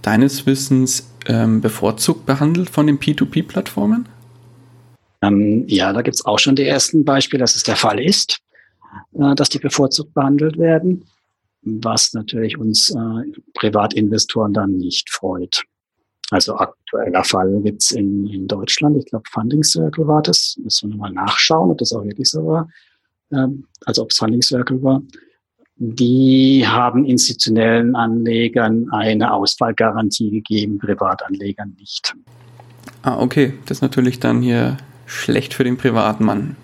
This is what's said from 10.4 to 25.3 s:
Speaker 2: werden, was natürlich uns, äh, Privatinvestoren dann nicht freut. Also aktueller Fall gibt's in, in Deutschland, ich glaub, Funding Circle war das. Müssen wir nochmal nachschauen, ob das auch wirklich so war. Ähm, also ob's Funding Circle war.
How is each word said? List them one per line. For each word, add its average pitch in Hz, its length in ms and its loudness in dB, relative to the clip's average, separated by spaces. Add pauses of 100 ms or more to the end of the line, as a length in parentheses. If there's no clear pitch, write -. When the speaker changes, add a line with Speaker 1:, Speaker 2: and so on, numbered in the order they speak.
Speaker 2:
werden, 165 460 2 (580)
was 113 500 -2
natürlich 110 460 -4
uns, 110 320 0
äh, 113 500 -6 (140)
Privatinvestoren 107 960 0
dann 98 240 0
nicht 90 320 -6
freut. 92 540 -6 (680)
Also - 240 0
aktueller 95 680 -2
Fall 98 400 0
gibt's 104 280 0
in, 101 340 0
in 98 220 -6
Deutschland, 135 500 0
ich 123 80 -2
glaub, 110 220 -8
Funding 127 360 0
Circle 156 440 0
war 151 160 2
das. - 400 0
Müssen 107 260 -4
wir 107 60 -8
nochmal 101 160 -8
nachschauen, 160 580 2
ob 151 80 0
das 117 160 -2
auch 104 100 -6
wirklich 104 240 -4
so 156 200 -2
war. 160 200 0 (640)
Ähm, 139 340 -2 (200)
also 117 160 -2
ob's - 160 -2
Funding 120 240 0
Circle 131 400 0
war. 135 220 2 (720)